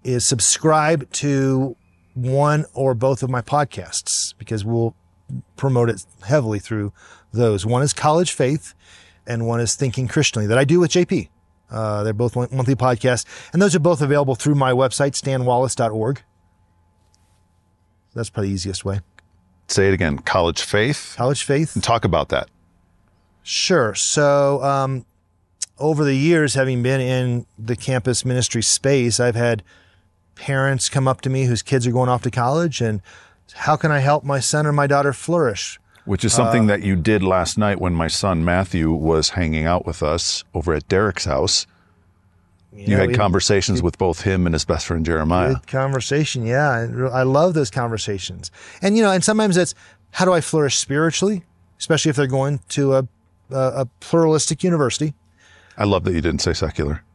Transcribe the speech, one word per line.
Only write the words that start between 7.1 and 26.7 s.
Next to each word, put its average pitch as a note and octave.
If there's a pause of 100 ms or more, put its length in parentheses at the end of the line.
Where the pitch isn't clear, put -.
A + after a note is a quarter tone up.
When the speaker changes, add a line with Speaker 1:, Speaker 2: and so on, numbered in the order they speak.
Speaker 1:
those. G#2+
One B2
is D3
College D#3+
Faith C#3+ (540)
and A#2
one A#2
is A#2
Thinking C3
Christianly A2+
that A2+
I C#3
do D#3+
with E3+
J F3+
P. D3+ (420)
Uh, G#2+
they're A2
both A2+
mon-, B2
monthly C3
podcasts, B2 (260)
and F3
those G3
are F#3
both D3+
available C#3+
through D3
my C3
website, C3
stan C3
wallace B2
dot A#2
org. A2 (1900)
That's A#2
probably G2+
the G2
easiest F#2+
way. G2 (680)
Speaker 2:
Say G2
it F#2+
again, D2+
College E2+
Faith? -
Speaker 1:
College C3
Faith. D3
Speaker 2:
And G#2
talk A#2
about E2+
that. - (920)
Speaker 1:
Sure. A#2+
So, C#3+
um, C3+ (720)
over D3+
the C#3
years, D3+
having C3